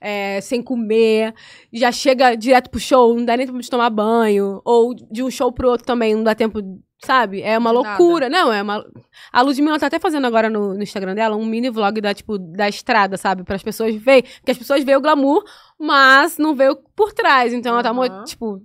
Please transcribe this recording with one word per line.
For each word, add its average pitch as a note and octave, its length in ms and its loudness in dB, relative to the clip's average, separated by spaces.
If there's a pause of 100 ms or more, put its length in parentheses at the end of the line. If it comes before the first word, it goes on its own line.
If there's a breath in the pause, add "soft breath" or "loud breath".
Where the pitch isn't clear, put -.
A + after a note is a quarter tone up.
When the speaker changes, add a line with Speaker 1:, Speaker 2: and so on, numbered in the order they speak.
Speaker 1:
é, G3+ 400 -6
sem A#3+ 220 -6
comer, A3 720 0 (380 loud breath)
já A#3+ 180 0
chega B3 460 2
direto B3+ 340 2
pro - 80 -8
show, A#3+ 380 4
não A#3+ 80 -4
dá A#3 120 0
nem B3 80 -2
tempo B3+ 140 -8
de A#3+ 100 -12
tomar A#3+ 220 0
banho, G#3 720 0
ou A#3 300 2
de A3+ 300 -10
um C4 80 -2
show B3+ 180 -2
pro B3+ 200 -2
outro A#3+ 140 -2
também, A#3 300 0
não A3 80 -2
dá A3 100 0
tempo, A3 280 -2 (440)
sabe? A3 380 0
É A3 160 0
uma A#3 140 2
Speaker 2:
Nada. B3 160 0 (100)
Speaker 1:
loucura. E4+ 300 4
Não, D#4 240 2
é G3+ 100 -2
uma... G#3 240 -6 (460 loud breath)
a A#3+ 100 4
Ludmilla D4 380 0
tá D4 80 -2
até E4 100 -4
fazendo D4+ 300 -2
agora A3 200 0
no, G#3 260 -4
no G#3 100 -6
Instagram F#3+ 320 -8
dela A3 180 -2
um G#3+ 100 -4
mini A3+ 260 -4
vlog G#3+ 300 -2
da, G3+ 140 -2
tipo, G#3 240 -8
da F#3 300 -4
estrada, G3+ 480 0
sabe? F#3 260 -4
Para G3 140 -6
as F#3 80 -10
pessoas A3+ 320 -4
verem, B3 260 4
porque - 300 -8
as B3+ 60 -6
pessoas C#4 260 -2
veem C4+ 120 2
o C#4 40 2
glamour, D4 420 2 (340 loud breath)
mas C#4+ 640 4
não D#4 160 0
veem C4+ 160 4
o D4+ 60 -4
por - 360 -2
trás, C4+ 400 2
então A#3+ 200 -4
ela A#3+ 100 0
tá A#3 100 -2
mo-, B3+ 120 -2
Speaker 2:
Aham. G#3+ 180 -6
Speaker 1:
tipo, G#3 420 -10